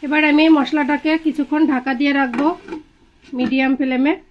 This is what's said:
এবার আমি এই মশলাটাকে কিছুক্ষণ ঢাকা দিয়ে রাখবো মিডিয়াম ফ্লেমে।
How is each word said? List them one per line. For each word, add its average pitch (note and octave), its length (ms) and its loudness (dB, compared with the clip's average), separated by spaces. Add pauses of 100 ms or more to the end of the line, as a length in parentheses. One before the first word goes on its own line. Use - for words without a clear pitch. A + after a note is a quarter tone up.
এবার D4+ 260 0
আমি D4 180 4
এই D#4+ 100 6
মশলাটাকে D4 540 -2 (140)
কিছুক্ষণ D4+ 360 -2 (100)
ঢাকা C4 280 -2
দিয়ে C#4+ 200 0
রাখবো C4 280 0 (880)
মিডিয়াম C4 420 0
ফ্লেমে। C4 340 0 (180)